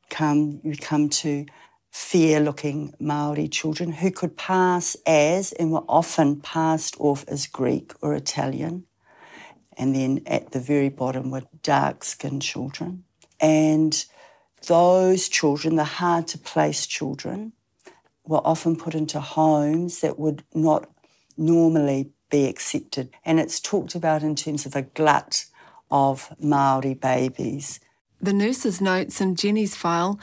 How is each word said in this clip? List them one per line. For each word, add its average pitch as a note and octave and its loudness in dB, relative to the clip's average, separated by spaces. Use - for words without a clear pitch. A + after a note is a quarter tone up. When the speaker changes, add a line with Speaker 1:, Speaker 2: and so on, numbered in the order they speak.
Speaker 1:
come, D3 0
you D3+ -4
come D3 0
to D3 -2
fair-looking D3+ 0
Māori D3 -2
children D#3+ -4
who D#3+ -2
could F3+ -6
pass F3+ 0
as, D#3+ 4
and E3 -2
were D#3+ 0
often D3 2
passed D#3+ -2
off C#3+ 0
as C#3 -6
Greek - -2
or D3 -2
Italian. D3 -4
And C3+ 0
then C3+ 0
at - -4
the C3+ -2
very C#3 2
bottom C3 -4
were C3 -6
dark-skinned C#3 -2
children. E3+ -8
And D#3 4
those F#3 4
children, D#3 0
the D#3 2
hard-to-place E3 -2
children, E3+ -8
were D3+ 0
often E3 0
put D#3+ -8
into D#3 -4
homes D#3 0
that D3 -2
would D3+ -2
not D#3 2
normally D#3 2
be C#3+ 2
accepted. - -6
And E3 2
it's D#3+ -4
talked - -4
about D#3+ 0
in D3+ -2
terms D3 -6
of C#3 -10
a C#3 -2
glut - 0
of C3+ 0
Māori C#3 2
babies. C3 -2
Speaker 2:
The G3 0
nurse's G#3 0
notes F#3+ 0
in F#3+ 0
Jenny's G#3 0
file F3 -2